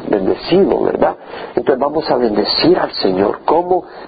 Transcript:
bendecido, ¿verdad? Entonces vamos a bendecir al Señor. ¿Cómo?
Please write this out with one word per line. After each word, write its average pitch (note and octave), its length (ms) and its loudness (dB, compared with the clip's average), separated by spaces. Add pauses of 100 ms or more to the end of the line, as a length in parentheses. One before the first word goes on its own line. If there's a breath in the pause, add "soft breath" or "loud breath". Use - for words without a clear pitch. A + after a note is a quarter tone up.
bendecido, A2 760 0
¿verdad? - 320 0 (400 loud breath)
Entonces B2+ 240 0
vamos D3 300 -2
a D3+ 60 2
bendecir A#2+ 640 2
al D3 140 -2
Señor. G2 500 0
¿Cómo? F3+ 400 0 (240 loud breath)